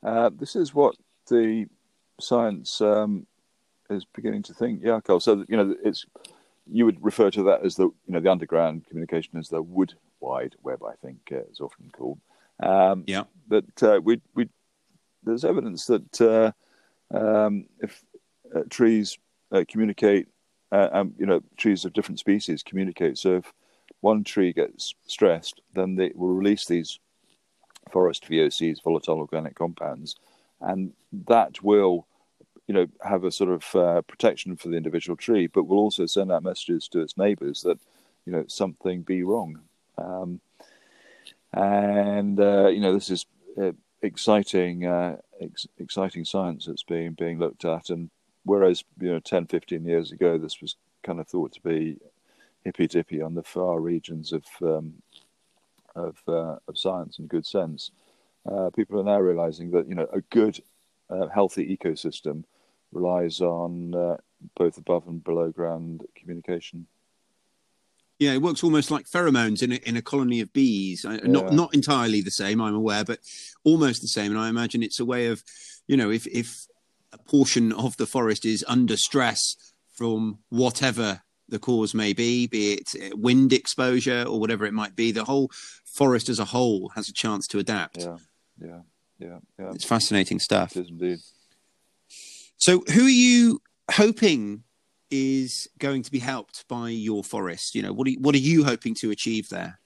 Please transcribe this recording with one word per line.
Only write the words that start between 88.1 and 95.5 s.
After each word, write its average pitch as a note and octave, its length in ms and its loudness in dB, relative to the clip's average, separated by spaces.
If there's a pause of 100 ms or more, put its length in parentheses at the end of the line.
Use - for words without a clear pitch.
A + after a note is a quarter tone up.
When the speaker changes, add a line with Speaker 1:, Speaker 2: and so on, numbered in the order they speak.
Speaker 1:
yeah, E2+ 200 -16 (400)
yeah, E2+ 200 -16 (200)
yeah. F#2+ 120 -12
Speaker 2:
It's - 140 -10
fascinating G2+ 540 0
stuff. F#2 360 0
Speaker 1:
It F2+ 60 -6
is F2 80 -10
indeed. F2 300 -6 (1400)
Speaker 2:
So F3+ 260 6 (100)
who A#3+ 120 8
are C4+ 40 8
you B3 520 6 (300)
hoping D#3+ 720 2 (480)
is C3+ 560 -2 (100)